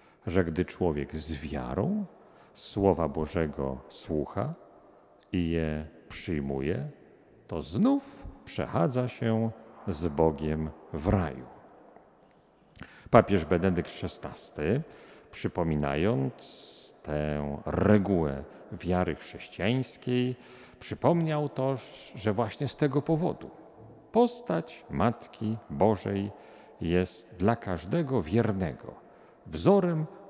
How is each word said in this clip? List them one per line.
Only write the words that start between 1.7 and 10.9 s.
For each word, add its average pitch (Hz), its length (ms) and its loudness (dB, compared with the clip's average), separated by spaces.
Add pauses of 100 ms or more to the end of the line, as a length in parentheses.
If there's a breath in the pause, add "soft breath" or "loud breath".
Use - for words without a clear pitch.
Słowa 90 540 2
Bożego 73 680 -2 (100)
słucha 98 680 -4 (760)
i 87 180 0
je 78 380 0 (220)
przyjmuje, 73 800 -4 (580)
to 80 140 -6
znów 214 600 0 (220)
przechadza 127 640 0
się 113 440 0 (360)
z 85 200 -2
Bogiem 78 600 2 (240)